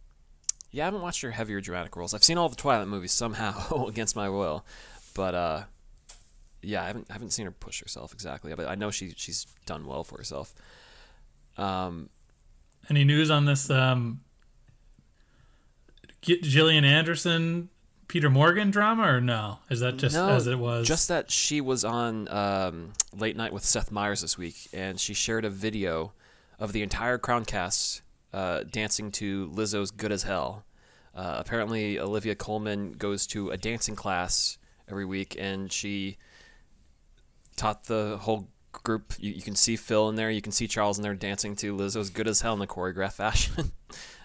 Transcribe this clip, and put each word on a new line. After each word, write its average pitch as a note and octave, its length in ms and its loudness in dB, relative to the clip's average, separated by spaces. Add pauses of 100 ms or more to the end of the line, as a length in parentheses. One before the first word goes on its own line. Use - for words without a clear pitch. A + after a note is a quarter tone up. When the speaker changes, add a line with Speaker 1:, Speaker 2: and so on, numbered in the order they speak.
(720)
Speaker 1:
Yeah, C#3+ 140 -2
I - 20 2
haven't G3 160 -4
watched F3 180 -6
her B2 120 -6
heavier A2 280 -4
dramatic F2 360 -6
roles. F2 180 -4
I've G#2 100 2
seen F3+ 140 6
all E3+ 100 4
the B2+ 80 -8
Twilight A2 320 2
movies F#2 240 -4
somehow A2+ 720 -2
<laughs> - 20 -4
against G#2+ 280 -2
my G2+ 140 0
will, F2+ 340 -2 (500)
but, F#2 200 -2
uh, E2+ 280 0 (1000)
yeah, G2 220 -4
I - 20 -6
haven't, G#2+ 240 -8
I - 20 -14
haven't G#2+ 200 -8
seen A#2 120 -2
her F2+ 80 -10
push - 300 -12
herself - 320 -12
exactly, D#2 400 -10
but D#2+ 120 -6
I D2+ 80 -4
know G#2 160 -4
she, F#2 280 -8
she's - 280 -6 (200)
done D#2 180 -8
well C2 180 -8
for - 140 -12
herself. - 380 -10 (1040)
Um, F#2 500 -4 (800)
Speaker 2:
Any D3 160 6
news D3+ 260 6
on D3 140 6
this, C#3 240 2
um, C3 520 2 (2000)
G-, F3 200 4
Gillian D#3 440 6
Anderson, E3 840 4 (400)
Peter D3+ 220 4
Morgan F3 400 8
drama, G#3+ 340 4
or C3 160 6
no? A2 380 0 (120)
Is A#2+ 100 0
that B2 160 0
just C3+ 180 2
Speaker 1:
No, F3+ 160 4
Speaker 2:
as B2 160 6
it B2 120 0
was? A#2+ 280 0
Speaker 1:
just D#3+ 220 4
that E3+ 220 0
she - 300 2
was B2+ 240 2
on, A2+ 440 0
um, F#2+ 640 0 (240)
Late G#2+ 200 -2
Night A2+ 160 -4
with F#2+ 120 -6
Seth - 260 2
Meyers G#2 320 0
this - 160 -2
week, E2+ 340 -10
and F#2 280 -6
she G#2+ 140 -4
shared A2+ 300 -2
a G#2 60 -2
video G2 640 -2 (460)
of G#2 140 -6
the G#2+ 100 -2
entire A#2 360 -2
Crown A#2+ 260 0
cast, - 580 -2 (300)
uh, F2+ 380 -2
dancing G#2+ 420 -2
to G2 420 -4
Lizzo's G2+ 360 -2
"Good G#2+ 220 -2
as G2+ 100 -2
Hell." F#2+ 420 -2 (500)
Uh, F2+ 240 -6
apparently, A2 600 -2
Olivia G2+ 360 -2
Colman G#2 580 -4
goes G2+ 360 -2
to G#2 220 -4
a F#2+ 60 -4
dancing A2 400 -4
class - 600 -2 (300)
every G2 160 -6
week, F#2+ 340 -4
and G2 340 -4
she G2 440 -4 (1400)
taught - 280 -2
the G#2+ 380 -2
whole G#2+ 260 -2 (240)
group. - 460 -2
You, G2+ 140 -6
you E2+ 100 -10
can G#2 140 -6
see A2+ 200 4
Phil G#2+ 320 2
in G#2+ 60 -2
there, A2 160 0
you G#2+ 100 0
can G#2+ 120 -6
see A#2 160 0
Charles G#2 300 2
in G#2 40 -4
there G#2 120 -2
dancing G2+ 420 -4
to G2+ 200 -4
Lizzo's G#2+ 340 -2
"Good G#2+ 180 -2
as G#2 140 2
Hell" A2+ 120 0
in G2+ 80 -2
a G2 40 -4
choreographed F#2 480 -4
fashion. - 640 2
<laughs> - 60 -16 (420)